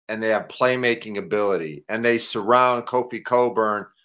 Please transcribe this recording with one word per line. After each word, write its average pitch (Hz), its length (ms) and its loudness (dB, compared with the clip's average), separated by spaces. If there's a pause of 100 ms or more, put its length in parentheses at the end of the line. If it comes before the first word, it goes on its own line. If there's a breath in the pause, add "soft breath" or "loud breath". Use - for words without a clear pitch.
and 110 120 -6
they 110 80 -2
have 107 200 0
playmaking 120 720 0
ability, 95 680 -2
and 113 160 -2
they 117 140 4
surround 120 680 2
Kofi 120 360 -4
Cockburn 110 640 0 (180)